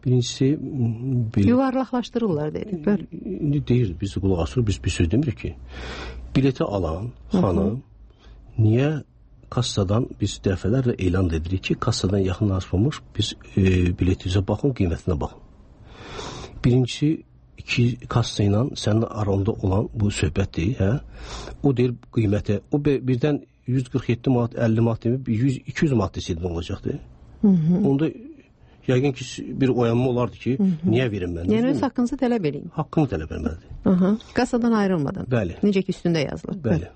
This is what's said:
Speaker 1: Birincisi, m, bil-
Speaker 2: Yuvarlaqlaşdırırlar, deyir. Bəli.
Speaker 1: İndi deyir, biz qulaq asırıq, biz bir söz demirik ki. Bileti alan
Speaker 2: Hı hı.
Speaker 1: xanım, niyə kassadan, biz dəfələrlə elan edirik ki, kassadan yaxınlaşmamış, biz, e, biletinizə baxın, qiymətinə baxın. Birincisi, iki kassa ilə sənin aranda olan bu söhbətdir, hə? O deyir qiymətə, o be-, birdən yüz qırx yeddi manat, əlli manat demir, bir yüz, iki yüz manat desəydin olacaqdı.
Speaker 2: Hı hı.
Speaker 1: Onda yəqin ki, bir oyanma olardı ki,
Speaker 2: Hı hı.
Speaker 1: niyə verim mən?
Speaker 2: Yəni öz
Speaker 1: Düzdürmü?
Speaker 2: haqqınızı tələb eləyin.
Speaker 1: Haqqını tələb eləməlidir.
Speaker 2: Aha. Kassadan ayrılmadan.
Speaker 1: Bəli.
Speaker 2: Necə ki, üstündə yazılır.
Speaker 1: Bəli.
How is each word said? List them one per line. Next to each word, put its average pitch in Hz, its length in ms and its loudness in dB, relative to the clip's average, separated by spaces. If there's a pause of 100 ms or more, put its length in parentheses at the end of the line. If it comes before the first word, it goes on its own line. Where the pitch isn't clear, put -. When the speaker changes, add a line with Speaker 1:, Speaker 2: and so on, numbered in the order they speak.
Speaker 1:
Birincisi, 127 420 2 (100)
m, 123 800 -2
bil- 101 120 4
Speaker 2:
Yuvarlaqlaşdırırlar, 233 1040 0
deyir. 175 320 -6
Bəli. 202 200 0 (180)
Speaker 1:
İndi 147 440 -2
deyir, 120 320 2
biz - 160 -4
qulaq 92 260 2
asırıq, 117 240 0
biz 98 180 -2
bir 95 60 2
söz 87 200 2
demirik 131 280 0
ki. - 160 -8 (840)
Bileti 135 280 2
alan 98 480 -2 (180)
Speaker 2:
Hı 190 80 2
hı. - 20 4
Speaker 1:
xanım, 104 420 2 (760)
niyə 117 320 6 (600)
kassadan, 107 580 0 (120)
biz 104 240 -4
dəfələrlə 110 540 0
elan 90 320 2
edirik 82 320 -2
ki, - 120 -2
kassadan 101 440 0
yaxınlaşmamış, 95 840 0 (160)
biz, - 160 -2 (240)
e, 98 60 4 (320)
biletinizə 92 540 0
baxın, 123 260 0
qiymətinə 87 460 0
baxın. - 180 -8 (1300)
Birincisi, 131 580 2 (360)
iki - 500 0
kassa - 360 0
ilə 104 300 2
sənin 110 340 0
aranda 98 440 0
olan 98 420 0
bu 104 160 0
söhbətdir, 98 720 -2
hə? 98 100 2 (680)
O 139 140 4
deyir 123 180 2 (180)
qiymətə, 104 480 0 (120)
o 147 120 0
be-, 139 160 2
birdən 127 440 0 (200)
yüz 127 240 -2
qırx - 200 -2
yeddi 120 220 0
manat, 120 300 2
əlli 113 240 2
manat 113 200 0
demir, 131 220 0
bir 123 60 0
yüz, 127 240 2
iki - 300 -2
yüz 139 60 2
manat 107 260 0
desəydin 85 320 -6
olacaqdı. 85 480 -6 (420)
Speaker 2:
Hı 214 80 4
hı. 175 300 4 (100)
Speaker 1:
Onda 143 220 2 (800)
yəqin 131 280 2
ki, - 80 -10 (360)
bir 131 80 4
oyanma 120 420 2
olardı 120 260 -2
ki, 123 220 -2
Speaker 2:
Hı 208 40 0
hı. 170 280 0
Speaker 1:
niyə 123 220 2
verim 90 200 -4
mən? - 160 -4
Speaker 2:
Yəni 226 220 2
öz 277 80 0
Speaker 1:
Düzdürmü? 285 80 0
Speaker 2:
haqqınızı 247 340 -2
tələb 233 300 0
eləyin. 143 240 -10
Speaker 1:
Haqqını 156 400 0
tələb 80 180 -6
eləməlidir. 80 380 -8 (160)
Speaker 2:
Aha. 190 260 4 (220)
Kassadan 240 380 0
ayrılmadan. 190 600 0
Speaker 1:
Bəli. 98 320 0
Speaker 2:
Necə 196 160 4
ki, 185 160 -4
üstündə 165 320 0
yazılır. - 400 -8
Speaker 1:
Bəli. 85 280 0